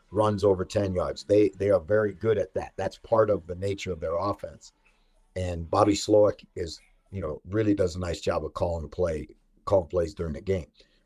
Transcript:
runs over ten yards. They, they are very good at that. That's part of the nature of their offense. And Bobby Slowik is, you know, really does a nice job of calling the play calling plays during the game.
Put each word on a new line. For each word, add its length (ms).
runs 320
over 220
ten 280
yards. 300
They, 260
they 200
are 100
very 340
good 240
at 180
that. 200
That's 220
part 320
of 160
the 100
nature 360
of 80
their 180
offense. 560
And 340
Bobby 240
Slowik 520
is, 240
you 100
know, 260
really 280
does 200
a 40
nice 200
job 240
of 100
calling 280
the 80
play 380
calling 200
plays 280
during 180
the 80
game. 240